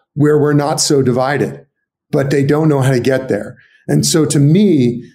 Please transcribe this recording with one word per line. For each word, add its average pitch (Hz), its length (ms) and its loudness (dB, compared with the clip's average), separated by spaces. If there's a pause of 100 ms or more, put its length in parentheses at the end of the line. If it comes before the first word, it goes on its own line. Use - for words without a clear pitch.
(140)
where 147 240 2
we're 147 140 0
not 147 280 0
so 139 220 0
divided, 127 640 -2 (440)
but 139 200 -2
they 143 140 0
don't 147 240 0
know 139 140 0
how 131 100 0
to 127 80 0
get 131 280 -2
there. - 280 -6 (320)
And - 180 0
so 156 200 0
to 156 120 0
me, 143 640 2 (120)